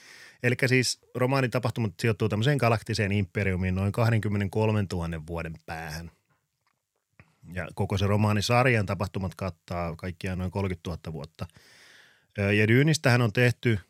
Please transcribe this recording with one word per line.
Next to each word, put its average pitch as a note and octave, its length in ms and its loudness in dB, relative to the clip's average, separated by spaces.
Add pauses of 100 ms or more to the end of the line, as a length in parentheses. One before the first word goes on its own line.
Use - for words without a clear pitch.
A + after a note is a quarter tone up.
(440)
Elikkä B2 240 2
siis B2+ 320 2 (160)
romaanin B2+ 360 2
tapahtumat A#2 500 -2
sijoittuu A2+ 280 0
tämmöiseen A2 280 0
galaktiseen A2+ 540 0
imperiumiin F#2 640 0
noin G2 160 0
kahdenkymmenenkolmentuhannen G#2 1400 0
vuoden E2 260 -8 (120)
päähän. D#2+ 460 -10 (1400)
Ja F2+ 220 -8
koko G2+ 220 -2
se G2+ 100 2
romaanisarjan G#2+ 760 2
tapahtumat F#2+ 500 -6
kattaa F2 600 -6
kaikkiaan F#2 420 -8
noin F2+ 140 -4
kolmekymmentätuhatta F2+ 640 -6
vuotta. D#2+ 340 -12 (920)
Ö, G2+ 140 2
ja G#2+ 140 4
Dynistähän B2+ 540 4
on A2+ 120 0
tehty A#2+ 460 2 (100)